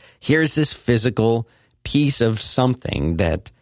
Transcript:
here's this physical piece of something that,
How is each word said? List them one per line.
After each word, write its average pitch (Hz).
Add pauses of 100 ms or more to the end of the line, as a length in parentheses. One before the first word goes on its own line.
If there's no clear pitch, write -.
(180)
here's 156
this 151
physical 117 (380)
piece 147
of 113
something 85
that, 82 (120)